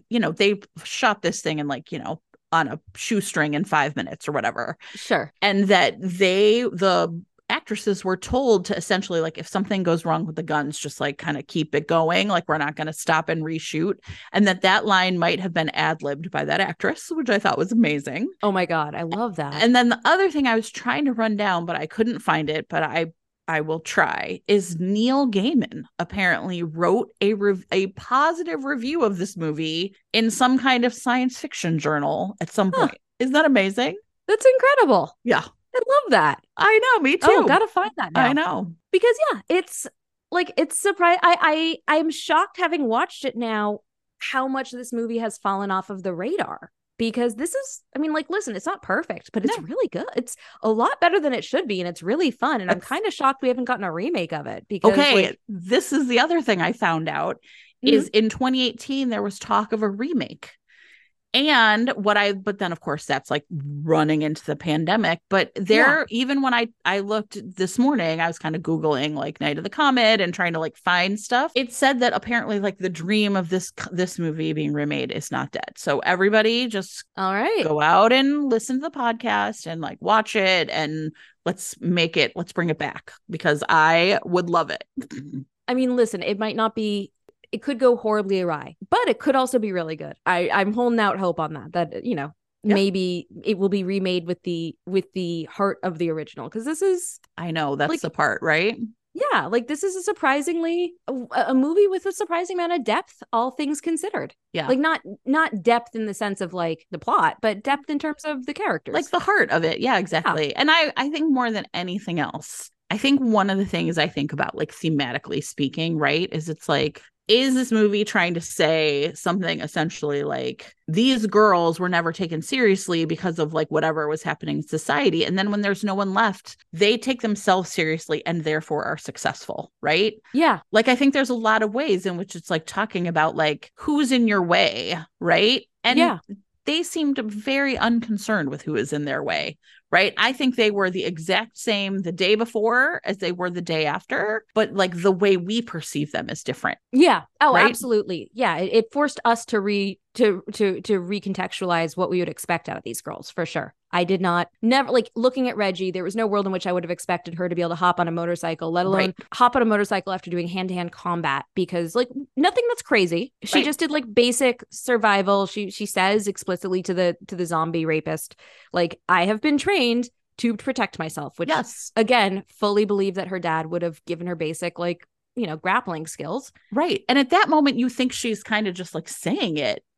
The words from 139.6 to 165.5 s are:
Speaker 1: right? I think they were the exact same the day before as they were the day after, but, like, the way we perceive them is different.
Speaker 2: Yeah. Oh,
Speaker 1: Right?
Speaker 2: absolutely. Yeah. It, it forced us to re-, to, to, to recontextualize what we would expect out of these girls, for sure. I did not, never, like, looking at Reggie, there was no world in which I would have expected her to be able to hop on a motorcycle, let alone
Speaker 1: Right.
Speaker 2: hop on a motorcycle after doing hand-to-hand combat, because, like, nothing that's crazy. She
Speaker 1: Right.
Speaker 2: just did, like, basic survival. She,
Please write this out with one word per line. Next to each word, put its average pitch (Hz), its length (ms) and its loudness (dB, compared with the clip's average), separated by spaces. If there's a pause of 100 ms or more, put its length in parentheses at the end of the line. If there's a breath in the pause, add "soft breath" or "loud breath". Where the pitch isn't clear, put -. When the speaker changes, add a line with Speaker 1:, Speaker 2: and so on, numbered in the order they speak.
Speaker 1:
right? 185 240 4
I 233 160 2
think 254 240 0
they 214 160 4
were 196 180 0
the 180 140 -4
exact 180 540 -4
same 196 420 -2
the 175 120 -6
day 185 240 2
before 233 680 0
as 190 140 -4
they 180 140 -4
were 180 180 -4
the 175 120 -6
day 160 260 0
after, 214 640 -4
but, - 200 2
like, 185 280 0
the 190 100 4
way 190 260 4
we 202 240 -2
perceive 151 500 -6
them - 180 -6
is - 140 -10
different. - 340 -6 (140)
Speaker 2:
Yeah. 254 320 6 (160)
Oh, 285 140 6
Speaker 1:
Right? 185 120 6
Speaker 2:
absolutely. 214 680 0
Yeah. 202 240 0
It, 185 160 -2
it 220 200 4
forced 285 320 0
us 233 200 2
to 214 140 0
re-, 202 400 -2 (140)
to, 202 300 2 (100)
to, 196 280 0
to 196 200 0
recontextualize 180 960 -4
what 180 120 0
we 180 100 0
would 170 100 -2
expect - 400 -6
out - 80 -6
of - 60 -14
these 117 180 -10
girls, - 300 -14
for 170 140 -4
sure. - 280 -6 (200)
I 175 120 2
did 185 160 0
not, 175 260 0 (140)
never, 254 280 2
like, 247 260 2
looking 254 340 0
at - 80 -6
Reggie, 190 340 -2
there 185 120 -6
was 190 120 -6
no 226 100 -2
world 202 200 0
in 190 80 -2
which 175 120 -4
I 185 60 -2
would 180 120 0
have 170 80 -6
expected 175 440 -6
her 180 140 -2
to 170 60 -4
be 175 60 -2
able 170 100 -2
to 170 40 -6
hop 175 240 2
on 170 80 0
a 170 40 -4
motorcycle, 165 600 -4
let 180 140 0
alone 190 140 2
Speaker 1:
Right. 185 160 0 (180)
Speaker 2:
hop 247 240 4
on 247 40 4
a 226 40 4
motorcycle 202 480 0
after 185 160 -8
doing 175 180 -2
hand-to-hand 180 460 -6
combat, 156 500 -2 (120)
because, 170 380 -2
like, 247 140 0 (300)
nothing 359 320 4
that's 466 120 -4
crazy. 185 520 2 (100)
She 285 160 2
Speaker 1:
Right. 269 60 4
Speaker 2:
just 294 140 -2
did, 320 120 0
like, 247 220 -2
basic 240 560 2
survival. 202 760 2
She, 196 260 -6